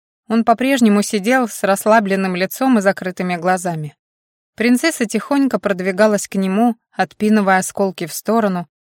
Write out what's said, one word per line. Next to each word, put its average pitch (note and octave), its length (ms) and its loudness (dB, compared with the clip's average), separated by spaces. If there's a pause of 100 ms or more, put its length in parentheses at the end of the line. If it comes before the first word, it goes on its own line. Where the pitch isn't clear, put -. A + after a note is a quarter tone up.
(280)
Он A3+ 160 0
по-прежнему A#3 580 2
сидел A3+ 460 0
с - 140 -14
расслабленным G3 760 2
лицом A3+ 420 0
и G3 40 0
закрытыми F3+ 540 -2
глазами. E3+ 600 -4 (600)
Принцесса B3 500 0
тихонько B3+ 520 -2
продвигалась G3 720 0
к - 60 -10
нему, G3+ 420 0 (160)
отпинывая G3 680 0
осколки F#3 480 -4
в D3+ 60 -12
сторону, G3+ 560 -2 (220)